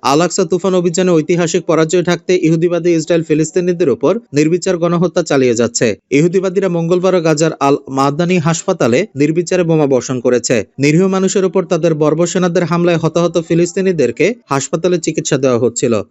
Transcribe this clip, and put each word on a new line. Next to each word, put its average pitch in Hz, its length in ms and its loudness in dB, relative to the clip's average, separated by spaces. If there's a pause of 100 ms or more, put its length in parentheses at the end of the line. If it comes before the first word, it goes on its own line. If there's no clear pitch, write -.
আল 139 200 2
আকসা 180 220 -2
তুফান 185 300 -2
অভিযানে 180 360 0
ঐতিহাসিক 165 540 0
পরাজয় 160 440 0
ঢাকতে 175 240 -2 (140)
ইহুদিবাদী 170 440 0
ইসরায়েল 165 340 0
ফিলিস্তিনিদের 170 680 0
উপর 143 220 0 (200)
নির্বিচার 165 440 0
গণহত্যা 170 460 0
চালিয়ে 127 380 2
যাচ্ছে। 117 260 0 (240)
ইহুদিবাদীরা 180 580 0
মঙ্গলবার 175 520 0
গাজার 160 400 0
আল 139 160 2 (140)
মাদানি 147 480 0
হাসপাতালে 160 600 0 (160)
নির্বিচারে 165 500 0
বোমা 160 220 2
বর্ষণ 131 340 -2
করেছে। 123 360 0 (220)
নিরীহ 151 300 4
মানুষের 190 360 0
উপর 185 200 0
তাদের 170 300 0
বর্বর 156 380 0
সেনাদের 180 320 0
হামলায় 170 380 0
হতাহত 170 360 0
ফিলিস্তিনিদেরকে 170 880 0 (200)
হাসপাতালে 170 520 -2
চিকিৎসা 160 400 -4
দেওয়া 127 260 2
হচ্ছিল। 117 280 -2 (180)